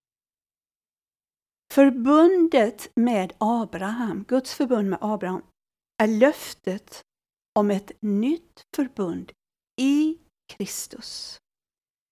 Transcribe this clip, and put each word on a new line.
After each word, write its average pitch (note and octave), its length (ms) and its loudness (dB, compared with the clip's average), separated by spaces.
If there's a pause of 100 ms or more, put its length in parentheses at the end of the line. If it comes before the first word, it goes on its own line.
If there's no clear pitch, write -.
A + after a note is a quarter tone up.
(1700)
Förbundet C#4 1200 4
med A3+ 420 0
Abraham, G#3+ 920 -4
Guds C4 260 -2
förbund A3+ 360 -2
med F3+ 120 -4
Abraham, G3 400 -6 (600)
är A3 60 2
löftet A3 920 -2 (520)
om G#3 160 2
ett G3 300 -4
nytt A3 640 -2 (120)
förbund F#3 560 -6 (480)
i D4+ 380 2 (340)
Kristus. - 880 -12 (720)